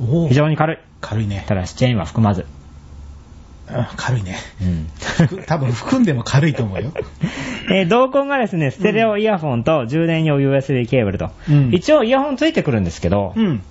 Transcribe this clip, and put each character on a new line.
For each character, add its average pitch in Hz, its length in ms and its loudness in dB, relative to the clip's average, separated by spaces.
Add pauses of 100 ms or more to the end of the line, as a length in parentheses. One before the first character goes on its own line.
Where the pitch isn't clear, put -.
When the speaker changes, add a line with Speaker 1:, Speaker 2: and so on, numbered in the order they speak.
Speaker 1:
お 147 240 2
お。 151 40 0
Speaker 2:
非 127 60 2
常 147 140 4
に 156 80 0
軽 160 160 0
い。 - 60 -8 (220)
Speaker 1:
軽 110 220 -4
い 104 60 -2
ね。 98 180 -6
Speaker 2:
た 107 80 0
だ 90 120 -2
し - 80 -12
チ 127 100 0
ェ 127 60 4
ー 117 40 0
ン 107 40 0
は 85 80 -2
含 110 180 2
ま 101 100 4
ず。 87 120 -4 (1200)
Speaker 1:
あ、 120 280 -4
軽 123 220 -2
い 101 60 -2
ね。 92 120 -8 (240)
Speaker 2:
う 92 40 -2
ん。 80 340 -2
Speaker 1:
ふ - 380 0
く-、 - 100 -14
多 160 120 0
分 135 120 -2
含 254 300 -2
ん 240 40 6
で 170 80 2
も 120 120 -2
軽 143 240 2
い 143 60 0
と 120 100 -2
思 95 100 -4
う 90 80 -4
よ。 131 80 -6 (400)
Speaker 2:
<laughs> 262 420 -8
え 190 100 2
ー、 170 60 0
同 247 220 4
梱 277 160 0
が 277 100 -2
で 240 120 0
す 190 80 -6
ね、 147 160 0
ス 202 100 -8
テ 214 80 2
レ 220 140 2
オ 214 120 0
イ 208 60 0
ヤ 214 160 2
ホ 151 160 -2
ン 120 80 0
と 147 240 2
充 165 220 0
電 160 160 0
用 143 160 2
ユ 139 100 2
ー 139 60 2
エ 135 40 2
ス 139 140 -2
ビ 123 100 0
ー 110 40 -4
ケ 127 140 2
ー - 20 2
ブ 98 80 0
ル 107 60 -4
と。 - 120 -4 (180)
Speaker 1:
う 151 40 2
ん。 139 200 4
Speaker 2:
一 180 200 2
応 294 100 6
イ 220 80 0
ヤ 269 100 4
ホ 294 100 -2
ン 262 60 -2
つ 302 100 0
い 320 60 2
て 190 120 0
く 143 80 0
る 110 80 2
ん 92 40 0
で 85 60 -2
す - 100 -12
け 87 80 -2
ど、 98 280 0
Speaker 1:
う 220 40 2
ん。 151 300 2